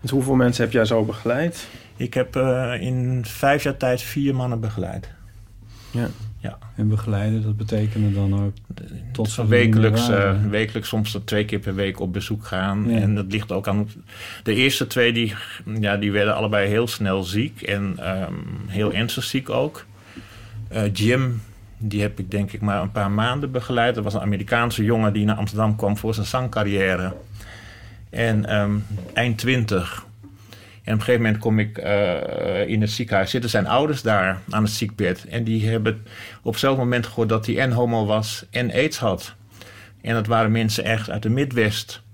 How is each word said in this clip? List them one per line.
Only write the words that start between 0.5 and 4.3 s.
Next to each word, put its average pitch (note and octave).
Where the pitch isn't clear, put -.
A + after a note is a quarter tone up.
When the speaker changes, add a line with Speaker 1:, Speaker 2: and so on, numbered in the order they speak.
Speaker 1:
heb A2
jij A#2
zo A2
begeleid? A#2+
Speaker 2:
Ik B2
heb, B2+
eh, B2+
in B2+
vijf C#3+
jaar C#3
tijd B2
vier C#3